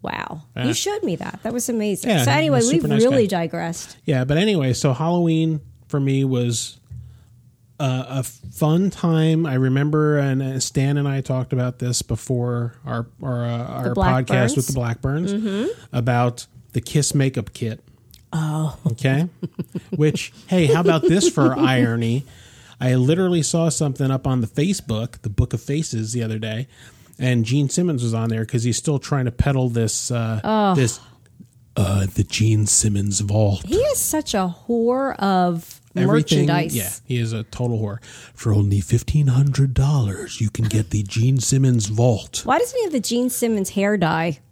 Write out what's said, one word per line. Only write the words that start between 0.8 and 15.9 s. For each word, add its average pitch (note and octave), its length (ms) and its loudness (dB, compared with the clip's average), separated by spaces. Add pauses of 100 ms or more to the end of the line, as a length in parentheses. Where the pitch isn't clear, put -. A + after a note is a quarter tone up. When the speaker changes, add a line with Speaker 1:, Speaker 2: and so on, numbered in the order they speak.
Speaker 1:
me G3 120 -2
that. - 280 -10
That A3+ 100 -6
was A#3+ 160 -6
amazing. G#3+ 400 -2
Speaker 2:
Yeah, F#3+ 140 2
Speaker 1:
So A3+ 80 2
anyway, D4 280 2
Speaker 2:
he's A#3 100 2
a C#4 40 2
Speaker 1:
we've E4 80 2
Speaker 2:
super A3 120 0
nice G#3+ 100 4
Speaker 1:
really B3 240 4
Speaker 2:
guy. F3+ 160 -2
Speaker 1:
digressed. E3+ 600 -8
Speaker 2:
Yeah, C3 220 0
but C#3+ 120 0
anyway, E3+ 360 2
so C3+ 200 0
Halloween D#3+ 680 0 (260)
for D3 140 -2
me C3+ 240 2
was, A#2+ 520 -2 (1000)
uh, C3 300 -2
a C3 140 -4
fun E3 680 0
time. D#3+ 560 2
I C#3+ 100 -2
remember, D3 640 2
and, C3+ 220 0
and C3 200 -4
Stan C#3+ 360 0
and C#3+ 100 0
I C3+ 140 -2
talked B2+ 320 -2
about B2 260 -2
this B2 220 -2
before A#2+ 760 -4 (100)
our, A#2 220 -6 (160)
our, A#2+ 220 -4
uh, A#2 120 -4 (360)
Speaker 1:
The G3 80 0
Speaker 2:
our C3 220 2
podcast C3 340 2
with C3 100 0
Speaker 1:
Blackburns? - 0 -
Speaker 2:
the - 60 -4
Blackburns C3+ 600 -2
Speaker 1:
Mm-hmm. A3 640 -4